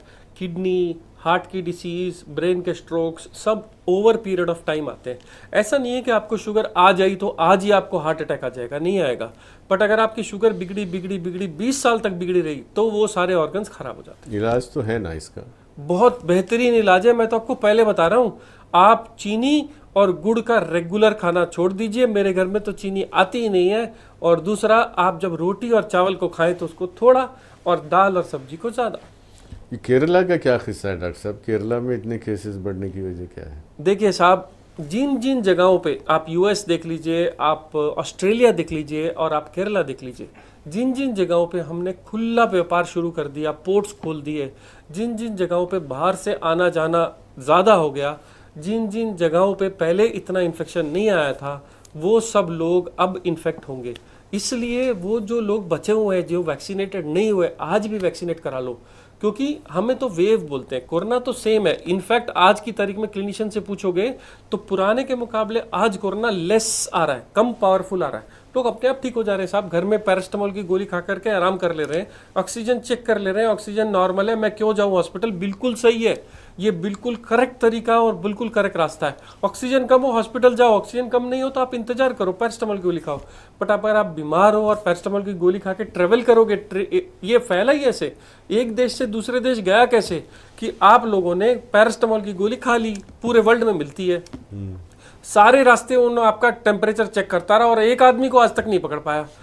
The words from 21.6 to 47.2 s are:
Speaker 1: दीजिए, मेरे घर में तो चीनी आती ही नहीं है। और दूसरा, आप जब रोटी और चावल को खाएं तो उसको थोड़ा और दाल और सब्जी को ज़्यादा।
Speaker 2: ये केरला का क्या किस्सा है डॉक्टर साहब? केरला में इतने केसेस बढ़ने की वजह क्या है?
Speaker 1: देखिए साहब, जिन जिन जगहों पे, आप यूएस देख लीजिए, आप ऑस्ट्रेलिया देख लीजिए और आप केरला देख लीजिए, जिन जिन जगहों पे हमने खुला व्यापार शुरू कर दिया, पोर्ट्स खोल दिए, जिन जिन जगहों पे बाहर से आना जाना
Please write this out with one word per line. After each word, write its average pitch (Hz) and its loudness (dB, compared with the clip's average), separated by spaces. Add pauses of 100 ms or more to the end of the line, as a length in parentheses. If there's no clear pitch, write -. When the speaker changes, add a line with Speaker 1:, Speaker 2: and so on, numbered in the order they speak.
Speaker 1:
दीजिए, 226 0
मेरे 202 0
घर 185 0
में 202 -4
तो 208 -6
चीनी 196 -6
आती 190 0
ही 226 -2
नहीं 180 2
है। 226 -4 (260)
और 170 4
दूसरा, 208 0
आप 180 0
जब 175 -4
रोटी 190 -4
और 214 4
चावल 185 0
को 170 -4
खाएं 170 0
तो 175 -8
उसको 180 -8
थोड़ा 247 2 (360)
और 160 0
दाल 190 4
और 170 0
सब्जी 143 -12
को 226 -8
ज़्यादा। 226 -4 (760)
Speaker 2:
ये 113 -8
केरला 160 4
का 175 0
क्या 123 2
किस्सा 101 -6
है 92 -4
डॉक्टर 87 -6
साहब? 104 -8
केरला 110 -2
में 123 -4
इतने 113 -6
केसेस 104 -8
बढ़ने 95 -6
की 95 -10
वजह 90 -8
क्या 80 -16
है? 76 -16 (180)
Speaker 1:
देखिए 196 0
साहब, 180 2 (280)
जिन 240 -2
जिन 254 -2
जगहों 185 4
पे, 147 -4
आप 156 0
यूएस 180 0
देख 165 -2
लीजिए, 165 -4
आप 151 -2
ऑस्ट्रेलिया 190 2
देख 165 -2
लीजिए 156 -6
और 160 -2
आप 151 -4
केरला 196 -2
देख 135 -8
लीजिए, 117 -14 (380)
जिन 240 -2
जिन 262 -4
जगहों 170 0
पे 175 -6
हमने 170 -6
खुला 226 -2
व्यापार 175 0
शुरू 170 -4
कर 151 -6
दिया, 151 -6
पोर्ट्स 196 -2
खोल 156 -8
दिए, 143 -8 (400)
जिन 220 -6
जिन 226 -8
जगहों 175 -2
पे 185 -4
बाहर 156 -2
से 202 -4
आना 170 0
जाना 165 0 (220)